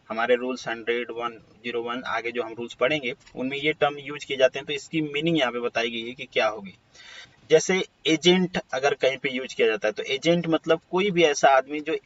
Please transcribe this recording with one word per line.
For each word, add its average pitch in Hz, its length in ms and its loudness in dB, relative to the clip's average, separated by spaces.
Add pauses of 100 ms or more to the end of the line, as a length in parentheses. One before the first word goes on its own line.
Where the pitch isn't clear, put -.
(100)
हमारे 117 240 2
rules 123 340 -4
hundred, 117 420 -4
one 117 200 -6 (340)
zero 120 180 -4
one, 120 240 -6
आगे 113 260 -4
जो 120 100 -4
हम 113 120 -8
rules 120 200 -10
पढ़ेंगे 131 400 0 (220)
उनमें 131 220 -4
ये 151 140 0
term 147 260 0
use 143 280 -12
किए 135 100 -6
जाते 127 220 4
हैं, 139 80 -10
तो 151 60 -4
इसकी 147 300 -4
meaning 151 360 0
यहाँ 123 140 0
पे 120 80 -4
बताई 120 300 -2
गई 117 120 -8
है 117 100 -10
कि 131 120 -14
क्या 120 220 0
होगी। 101 280 -6 (760)
जैसे 185 320 4 (240)
एजेंट 175 520 4 (160)
अगर 139 200 0
कहीं 135 220 0
पे 135 140 -6
यूज़ 127 240 -6
किया 117 140 4
जाता 107 200 0
है, 107 40 0
तो 107 100 -8
एजेंट 160 440 0
मतलब 160 340 0 (100)
कोई 196 200 0
भी 170 140 4
ऐसा 147 240 4
आदमी 135 320 4
जो 151 240 -4